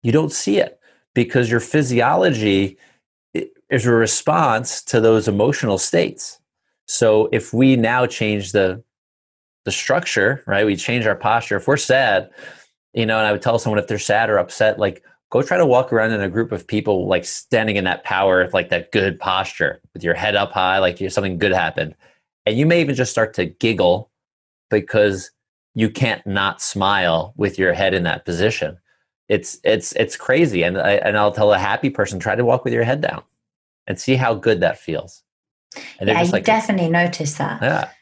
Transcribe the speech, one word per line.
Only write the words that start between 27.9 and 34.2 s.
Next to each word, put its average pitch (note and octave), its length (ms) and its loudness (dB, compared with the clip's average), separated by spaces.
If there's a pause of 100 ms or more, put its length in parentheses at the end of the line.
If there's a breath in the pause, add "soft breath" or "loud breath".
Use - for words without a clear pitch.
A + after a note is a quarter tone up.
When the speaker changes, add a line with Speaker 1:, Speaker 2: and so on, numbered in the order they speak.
Speaker 1:
in F2+ 80 0
that D#2+ 200 -4
position. F2 540 -2 (500)
It's, - 360 -2
it's, - 300 0
it's - 220 -2
crazy. C3 460 0
And F2+ 160 0
I, F2+ 200 2
and G#2 200 0
I'll G#2 140 2
tell G#2 200 4
a G2 60 4
happy G2 320 -2
person, G2+ 300 -4
"Try G2+ 160 -2
to A#2+ 100 0
walk B2 180 2
with A#2+ 100 -2
your A#2 100 0
head C3+ 180 0
down - 220 -4 (640)
and - 120 -6
see C3 160 0
how B2 200 0